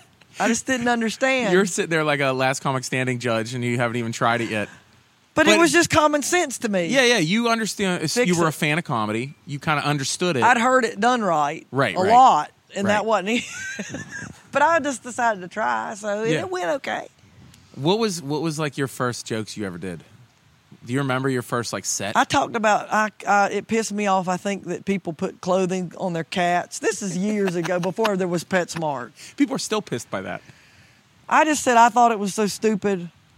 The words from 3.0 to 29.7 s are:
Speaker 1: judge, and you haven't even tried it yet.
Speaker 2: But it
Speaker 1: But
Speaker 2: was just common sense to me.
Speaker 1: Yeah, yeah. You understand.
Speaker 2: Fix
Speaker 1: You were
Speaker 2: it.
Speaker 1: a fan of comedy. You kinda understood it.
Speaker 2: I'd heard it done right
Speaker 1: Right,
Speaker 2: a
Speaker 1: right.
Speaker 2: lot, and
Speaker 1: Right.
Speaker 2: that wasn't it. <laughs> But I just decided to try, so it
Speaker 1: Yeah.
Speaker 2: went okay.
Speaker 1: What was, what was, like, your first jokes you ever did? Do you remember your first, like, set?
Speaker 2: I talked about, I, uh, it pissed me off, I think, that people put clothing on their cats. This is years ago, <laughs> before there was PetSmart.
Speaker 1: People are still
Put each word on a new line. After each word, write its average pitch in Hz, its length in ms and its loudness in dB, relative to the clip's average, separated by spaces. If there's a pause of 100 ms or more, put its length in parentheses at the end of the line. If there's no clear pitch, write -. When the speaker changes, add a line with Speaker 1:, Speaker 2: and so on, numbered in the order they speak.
Speaker 1:
judge, 117 360 -2
and 120 80 -4
you 120 140 0
haven't 120 200 0
even 113 140 -2
tried 117 300 2
it 104 100 -4
yet. 104 180 -2 (640)
Speaker 2:
But 302 140 4
it 311 40 6
Speaker 1:
But 320 80 6
Speaker 2:
was 330 120 6
just 330 180 4
common 302 320 4
sense 330 380 -2
to 226 100 -4
me. 185 180 0
Speaker 1:
Yeah, 254 160 4
yeah. 240 140 4
You 208 320 0
understand. 202 600 -2
Speaker 2:
Fix 240 180 0
Speaker 1:
You 175 100 2
were 165 80 4
Speaker 2:
it. 156 40 2
Speaker 1:
a - 20 2
fan 151 260 0
of 170 60 -2
comedy. 117 500 -4 (140)
You 139 120 -8
kinda 151 260 0
understood 147 520 -2
it. 117 60 4
Speaker 2:
I'd 240 160 6
heard 254 260 4
it 202 140 -6
done 240 240 2
right 156 480 0
Speaker 1:
Right, 120 240 0
Speaker 2:
a 175 40 -2
Speaker 1:
right. 190 100 2
Speaker 2:
lot, 226 420 6 (240)
and 202 100 -2
Speaker 1:
Right. 214 80 2
Speaker 2:
that 208 120 0
wasn't 208 240 0
it. 240 140 -2 (360)
<laughs> - 260 -12 (460)
But 269 100 0
I 330 180 4
just 262 240 -4
decided 233 380 -2
to 180 60 -12
try, 226 480 -2
so 208 280 -4
it 226 80 0
Speaker 1:
Yeah. - 140 0
Speaker 2:
went 359 220 -6 (100)
okay. - 300 -8 (680)
Speaker 1:
What 170 240 0
was, 196 240 -2
what 143 180 -4
was, 160 160 -4
like, 151 200 -4
your 139 100 -2
first 123 400 -6
jokes 110 280 -6
you 104 120 -6
ever 87 100 -10
did? 85 260 -10 (800)
Do 113 100 -8
you 135 60 0
remember 135 300 0
your 127 140 -2
first, 120 300 -4
like, 98 120 -8
set? - 320 -4
Speaker 2:
I 262 60 4
talked 269 320 0
about, 214 360 0
I, 214 200 0 (160)
uh, 202 240 4
it 196 160 -6
pissed 220 240 -2
me 202 160 -4
off, 190 200 2
I 180 100 0
think, 202 280 -6
that 175 200 -6
people 185 280 -2
put - 280 -8
clothing 180 580 0
on 185 140 -4
their 165 100 -4
cats. 175 560 -2
This 403 240 -4
is 180 120 -6
years 196 400 -2
ago, 180 240 -2
<laughs> 180 120 -2
before 214 260 0
there 185 100 -2
was 170 160 -2
PetSmart. 160 680 -4 (240)
Speaker 1:
People 269 200 0
are 185 40 -4
still - 220 -2